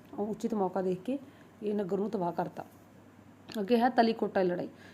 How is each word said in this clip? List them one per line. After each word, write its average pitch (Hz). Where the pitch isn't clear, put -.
ਉਚਿਤ 220
ਮੌਕਾ 190
ਦੇਖ 185
ਕੇ 277
ਇਹ 208
ਨਗਰ 196
ਨੂੰ 208
ਤਬਾਹ 175
ਕਰਤਾ। 170
ਅੱਗੇ 214
ਹੈ 233
ਤਲੀਕੋਟਾ 226
ਲੜਾਈ। 180